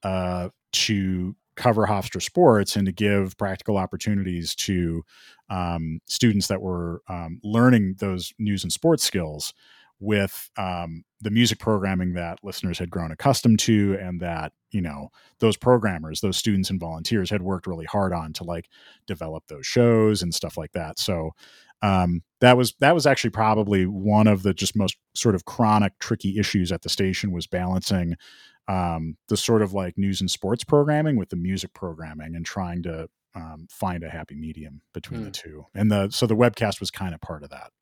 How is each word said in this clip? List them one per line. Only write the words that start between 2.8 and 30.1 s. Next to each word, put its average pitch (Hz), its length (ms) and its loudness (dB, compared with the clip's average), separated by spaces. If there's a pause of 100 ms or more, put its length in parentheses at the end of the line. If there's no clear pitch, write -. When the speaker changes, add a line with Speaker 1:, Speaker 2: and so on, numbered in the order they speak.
Speaker 1:
to 95 60 0
give 101 460 0
practical 101 400 -4
opportunities 92 800 -4
to, 85 480 -2 (460)
um, 85 560 -4
students 104 420 2
that 98 140 -2
were, 87 480 -6
um, 85 340 -10
learning 110 560 4
those 92 400 -4
news 104 240 -2
and 90 80 -6
sports 160 320 0
skills 78 500 -6 (460)
with, 101 560 -2
um, 87 480 -8 (160)
the 107 100 -6
music 113 300 2
programming 95 540 0
that 85 300 -6
listeners 92 360 -6
had 87 100 -6
grown 85 220 -6
accustomed 117 480 4
to, 101 400 2
and 90 220 -8
that, 82 320 -6 (180)
you 104 80 -2
know, 73 300 -8 (300)
those 110 180 4
programmers, 92 640 2
those 95 160 0
students 98 320 0
and 95 100 -2
volunteers 82 500 -4
had 104 120 -2
worked 92 260 -4
really 85 160 -8
hard 95 300 0
on 80 180 -6
to, 85 140 -10
like, 85 240 -8 (360)
develop 80 420 -8
those 71 180 -14
shows 110 580 4
and 85 100 -2
stuff - 220 -6
like 78 160 -10
that. 80 260 -8
So, 82 340 -4 (500)
um, 90 420 2 (160)
that 123 160 10
was, 123 240 2
that 143 160 6
was 151 100 2
actually 131 260 2
probably 107 540 2
one 104 420 4
of 98 160 4
the 98 100 2
just - 240 -2
most 98 180 0 (180)
sort 107 220 2
of 87 80 -4
chronic, 107 560 2
tricky 101 400 -2
issues 95 320 0
at 82 120 -6
the 85 60 -8
station 95 440 -2
was 85 140 -6
balancing, 90 680 -2 (540)
um, 85 480 -4 (100)
the 107 80 0
sort 110 260 2
of, 98 120 -2
like, 92 240 -4
news 98 240 -2